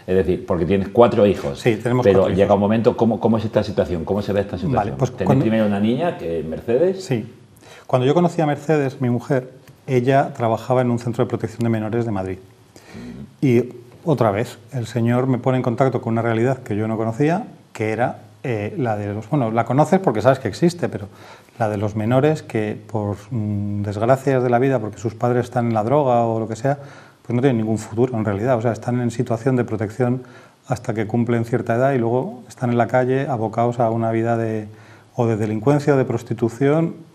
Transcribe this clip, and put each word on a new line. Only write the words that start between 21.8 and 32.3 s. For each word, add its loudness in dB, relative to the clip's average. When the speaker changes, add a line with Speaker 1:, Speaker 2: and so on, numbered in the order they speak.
Speaker 2:
menores 2
que -4
por, -2
mm, -4
desgracias 2
de 0
la 4
vida, 2
porque -8
sus -6
padres 0
están -2
en 0
la 0
droga 2
o 0
lo -4
que -8
sea, -2
pues -6
no 0
tienen 4
ningún 0
futuro -2
en -2
realidad, 0
o -4
sea, 0
están -4
en -2
situación -2
de 2
protección -2
hasta -4
que -2
cumplen 0
cierta -2
edad 2
y 2
luego -2